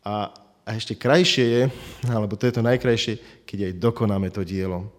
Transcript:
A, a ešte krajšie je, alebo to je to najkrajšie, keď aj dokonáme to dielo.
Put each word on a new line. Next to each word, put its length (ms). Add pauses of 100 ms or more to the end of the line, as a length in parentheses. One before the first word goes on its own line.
A, 280 (360)
a 80
ešte 200
krajšie 500
je, 180 (480)
alebo 240
to 120
je 80
to 80
najkrajšie, 840
keď 240
aj 100
dokonáme 500
to 120
dielo. 560